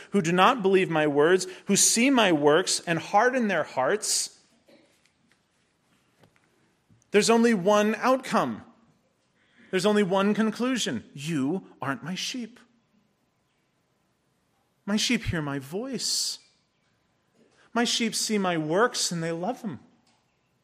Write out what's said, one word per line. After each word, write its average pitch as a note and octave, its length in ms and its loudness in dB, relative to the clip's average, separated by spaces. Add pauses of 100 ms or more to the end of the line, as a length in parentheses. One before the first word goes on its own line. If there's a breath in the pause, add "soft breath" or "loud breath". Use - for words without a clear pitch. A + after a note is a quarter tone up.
(100)
who G3+ 100 2
do E3 120 -2
not G#3 280 4
believe F#3 300 2
my D#3 160 2
words, D#3 400 2 (200 loud breath)
who G3 100 2
see A#3 340 2
my A3+ 220 4
works D3+ 480 2
and E3+ 180 -4
harden A#3+ 480 0
their F3 160 -2
hearts, - 800 -4 (2750)
there's G3 180 4
only A#3 240 6
one G#3 420 2
outcome. G3 680 0 (1040 soft breath)
There's F#3 160 -2
only G#3 160 4
one G3 320 0
conclusion. A3 800 -2
You D3+ 640 -4
aren't C3 220 -6
my F3+ 140 -10
sheep. A#3 420 -10 (2250)
My G3+ 120 -2
sheep A3+ 280 -2
hear E3 180 -4
my C#3 180 -6
voice. F#3+ 800 -6 (1300 soft breath)
My A#3+ 120 0
sheep A#3 320 -2
see - 200 -2
my F#3 200 0
works E3 560 -2
and E3+ 100 -6
they E3 80 -4
love F3+ 320 -6
them." D#3+ 160 -10 (840)